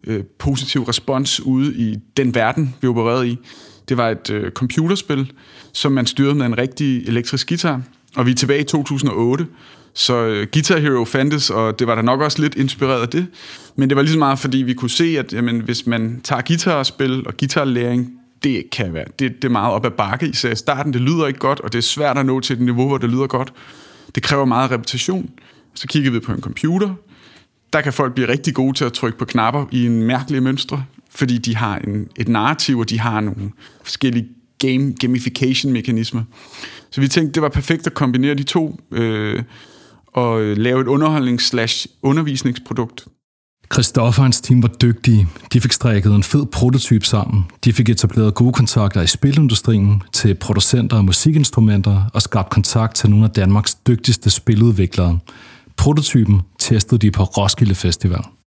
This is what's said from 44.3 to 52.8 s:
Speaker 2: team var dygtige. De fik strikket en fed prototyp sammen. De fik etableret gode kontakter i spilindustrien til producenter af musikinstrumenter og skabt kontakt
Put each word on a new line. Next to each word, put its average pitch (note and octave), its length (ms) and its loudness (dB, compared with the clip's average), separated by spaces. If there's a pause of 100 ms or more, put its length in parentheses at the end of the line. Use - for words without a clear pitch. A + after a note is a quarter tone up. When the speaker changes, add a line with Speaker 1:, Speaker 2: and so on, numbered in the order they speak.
Speaker 2:
team B2 200 4
var A#2 100 2 (100)
dygtige. A2+ 460 4 (260)
De B2 80 4
fik A#2 100 0
strikket G#2 400 2
en G2+ 120 4
fed C#3+ 220 0
prototyp B2 580 2
sammen. A2 400 0 (220)
De A#2+ 80 6
fik A#2 160 2
etableret G#2+ 460 2
gode B2 180 4
kontakter G#2 480 2
i D#2+ 60 2
spilindustrien A2 960 4 (100)
til G2 220 2
producenter A2 600 2
af G2+ 60 6
musikinstrumenter G#2 1120 4
og G#2+ 80 0
skabt - 280 0
kontakt A2 460 0